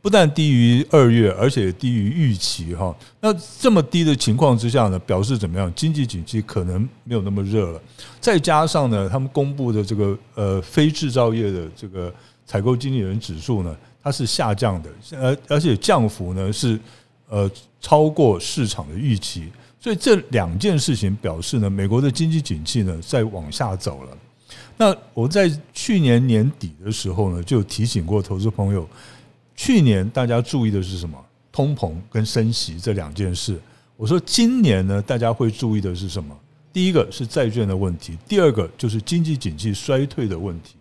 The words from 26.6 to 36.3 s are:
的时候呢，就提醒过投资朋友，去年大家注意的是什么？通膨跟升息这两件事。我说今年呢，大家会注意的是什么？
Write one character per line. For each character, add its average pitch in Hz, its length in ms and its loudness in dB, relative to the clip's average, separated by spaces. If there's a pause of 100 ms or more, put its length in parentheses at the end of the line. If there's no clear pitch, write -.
的 104 60 -6
时 98 220 -4
候 95 200 0
呢， 87 100 -4
就 110 200 2
提 107 240 -2
醒 101 180 -2
过 98 180 0
投 95 160 -6
资 104 100 0
朋 101 240 -2
友， 87 160 -2 (680)
去 233 260 4
年 104 280 4
大 127 140 -2
家 120 160 2
注 120 240 -2
意 110 60 2
的 101 100 0
是 92 180 -6
什 82 100 -8
么？ 73 100 -14 (320)
通 147 240 -2
膨 82 200 -4 (160)
跟 110 140 -2
升 113 280 0
息 82 260 -6
这 104 140 -4
两 78 200 -4
件 90 220 -4
事。 87 260 -6 (360)
我 110 100 -6
说 165 140 2
今 233 420 2
年 95 240 4
呢， 98 160 0
大 120 160 -2
家 117 140 2
会 113 180 0
注 110 260 -2
意 101 40 0
的 95 140 -4
是 92 140 -8
什 85 140 -8
么？ 73 100 -14 (400)